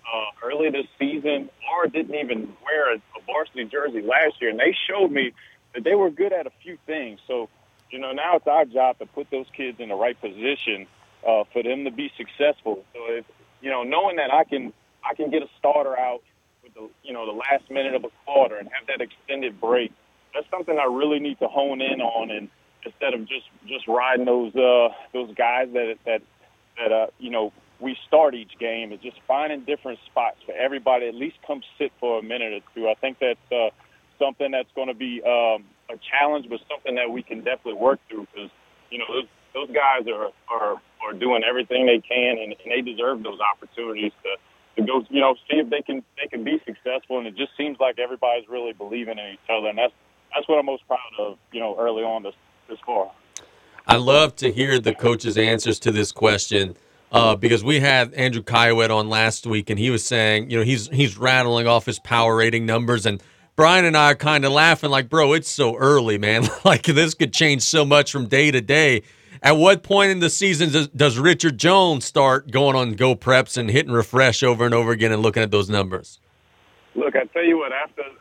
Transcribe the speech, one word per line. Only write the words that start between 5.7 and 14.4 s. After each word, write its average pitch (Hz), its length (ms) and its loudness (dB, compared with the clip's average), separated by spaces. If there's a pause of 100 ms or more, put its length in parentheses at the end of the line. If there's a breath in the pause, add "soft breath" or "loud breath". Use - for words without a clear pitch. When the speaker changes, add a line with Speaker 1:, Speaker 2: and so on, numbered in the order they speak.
Speaker 1:
that 120 100 -10
they 185 120 2
were 190 140 2
good 190 240 -4
at 160 140 -4
a - 40 -16 (120)
few 170 220 -18
things. 131 420 -10
So, 120 220 -6 (420)
you 127 80 -14
know, 135 120 -10
now 160 260 0
it's 151 100 -10
our 151 180 2
job 127 340 -2
to 107 60 -16
put 143 260 -14
those 131 240 -8
kids 123 240 -10
in 113 100 -14
the 98 60 -6
right 117 240 -4
position, 104 680 -8 (400)
uh, 107 240 2
for 120 100 -4
them 131 220 -6
to 135 80 -8
be 139 240 -10
successful. 113 760 -4
So, 120 160 -16
if, 117 160 -6 (360)
you 135 80 -10
know, 127 140 -4
knowing 175 320 -2
that 139 180 -2
I 160 120 4